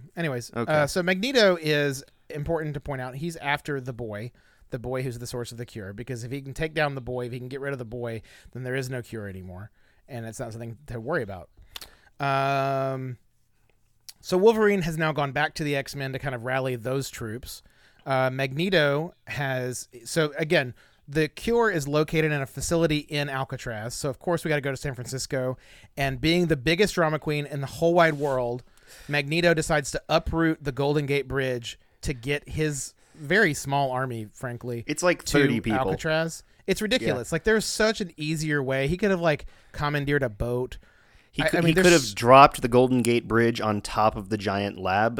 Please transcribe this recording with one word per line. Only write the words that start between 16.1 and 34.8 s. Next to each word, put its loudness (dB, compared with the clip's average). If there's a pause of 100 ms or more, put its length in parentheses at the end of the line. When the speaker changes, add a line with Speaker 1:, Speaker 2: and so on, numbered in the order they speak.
Speaker 1:
to -6
kind -6
of -10
rally -2
those -4
troops. -12 (420)
Uh, 2
Magneto 0 (100)
has, -6 (180)
so 0
again, 2 (320)
the 0
cure 2
is 0
located 2
in 0
a -4
facility 0
in -4
Alcatraz. -6
So -4
of -8
course -2
we -2
gotta 0
go -2
to -4
San -6
Francisco, -4 (400)
and -2
being 4
the 4
biggest 2
drama 2
queen -4
in -8
the -6
whole 2
wide 6
world, -2 (460)
Magneto 2
decides 0
to -4
uproot 2
the -4
Golden 0
Gate 0
Bridge -4 (220)
to -2
get -4
his -4 (220)
very 2
small -2
army, -4
frankly, -8